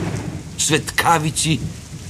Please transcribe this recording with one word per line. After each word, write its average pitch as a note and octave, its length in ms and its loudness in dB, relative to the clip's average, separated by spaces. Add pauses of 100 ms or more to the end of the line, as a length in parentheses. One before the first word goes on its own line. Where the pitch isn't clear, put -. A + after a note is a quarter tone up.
(580)
Светкавици D#3 1040 2 (500)